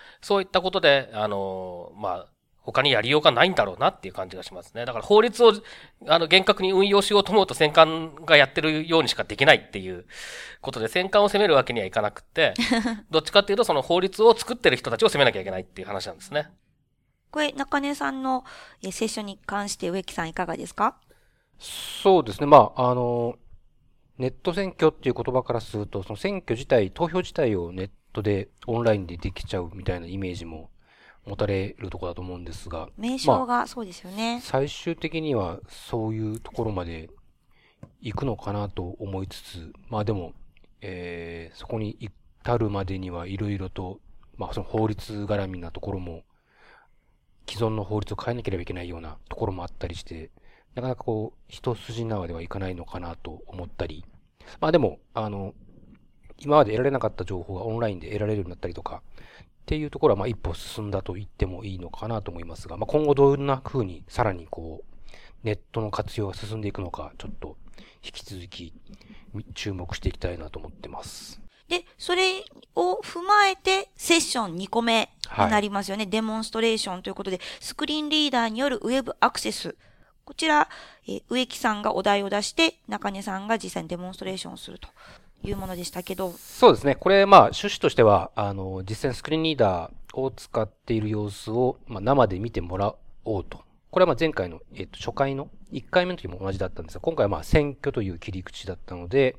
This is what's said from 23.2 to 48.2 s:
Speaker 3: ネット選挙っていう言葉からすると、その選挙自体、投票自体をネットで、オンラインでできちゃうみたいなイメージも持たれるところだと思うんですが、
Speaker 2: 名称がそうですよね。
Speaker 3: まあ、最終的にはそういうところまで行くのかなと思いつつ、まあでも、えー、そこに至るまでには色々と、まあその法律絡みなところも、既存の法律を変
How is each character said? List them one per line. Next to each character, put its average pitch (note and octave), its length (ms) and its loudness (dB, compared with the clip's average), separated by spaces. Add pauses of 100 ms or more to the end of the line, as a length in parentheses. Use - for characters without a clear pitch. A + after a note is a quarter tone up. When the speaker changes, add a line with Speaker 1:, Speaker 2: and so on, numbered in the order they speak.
Speaker 3:
ネ B2+ 100 -2
ッ - 20 0
ト - 240 -4
選 G3 160 -2
挙 D#3+ 200 4
っ - 20 2
て - 160 -4
い B2 40 2
う - 80 -2
言 B2 140 -4
葉 B2+ 80 2
か - 120 -4
ら A2+ 60 -2
す - 160 -10
る G#2 120 -4
と、 F#2+ 160 -6
そ - 60 -12
の G#2+ 60 -6
選 G3 220 -2
挙 - 160 -4
自 B2+ 120 -6
体、 G#2+ 260 4
投 E3 160 -2
票 E3+ 100 -2
自 - 140 -4
体 A#2 240 2
を F2 160 -4
ネ F#2 120 -6
ッ G2+ 60 -10 (220)
ト G#2 100 -4
で、 G2+ 280 0 (180)
オ A#2 120 0
ン A#2 40 -2
ラ A2 100 6
イ G#2 40 2
ン F#2 100 -6
で E2+ 80 -10
で F2+ 160 -6
き - 120 -10
ち - 120 -6
ゃ F2+ 40 -2
う E2+ 140 -8
み F#2+ 80 -14
た F#2 140 -2
い F2 40 -8
な E2+ 60 -12
イ F#2 100 -8
メ F#2+ 160 -4
ー - 40 -8
ジ E2 80 -12
も D#2+ 260 -14 (540)
持 G2 120 -10
た G#2+ 100 0
れ G2 320 -2
る F#2+ 120 -8
と F2+ 80 -10
こ F#2 80 -8
ろ F2 60 -6
だ E2+ 40 -12
と F2+ 60 -10
思 F2+ 120 -10
う F2+ 40 -12
ん F2 60 -14
で E2 80 -12
す - 160 -14
が、 E2 280 -10
Speaker 2:
名 A#3+ 220 -6
称 A3+ 280 4
が A#3+ 200 0
そ B3 160 -12
う G#3 40 -8
で F3+ 60 -16
す - 80 -18
よ F3+ 100 -16
ね。 A3+ 240 -4
Speaker 3:
ま A#3+ 40 -8
あ、 - 20 -12
最 C#3 280 -2
終 - 280 -8
的 D#3+ 240 -6
に D#3 140 -2
は F#2 340 -2
そ A2+ 400 -6
う A2 60 -4
い A2 180 -4
う - 80 -8
と - 120 -16
こ A#2 120 -4
ろ A2 80 -2
ま F2+ 120 -4
で E2 260 -12 (880)
行 G#2+ 160 -8
く - 100 -4
の A2+ 100 -4
か - 160 -8
な G#2 160 -4
と - 140 -8
思 F#2+ 400 -8
い F#2+ 60 -8
つ - 120 -16
つ、 - 320 -16 (160)
ま G#2+ 120 -4
あ G#2 40 -4
で G#2+ 80 -2
も、 F2 200 -6 (480)
え E2+ 760 -12
ー、 - 20 -20
そ - 100 -16
こ A#2 120 -6
に G#2+ 220 -6
至 - 580 -6
る A2 120 0
ま G2 140 -2
で F#2+ 140 -4
に F#2 120 -8
は F2 160 -8
色 G2 220 -6
々 F#2+ 220 -6
と、 F#2+ 300 -10 (360)
ま F#2+ 140 -8
あ - 20 -10
そ A2 80 -6
の - 60 -8
法 A2 220 0
律 G#2+ 240 -6 (160)
絡 G2+ 200 -2
み F#2 120 -10
な E2 100 -12
と - 100 -12
こ G2 120 -6
ろ F#2+ 80 -6
も、 E2+ 240 -12 (1200)
既 G2 120 -10
存 A2+ 100 2
の G#2+ 140 -4
法 G#2+ 160 -2
律 G2+ 140 -6
を - 20 -6
変 - 180 -4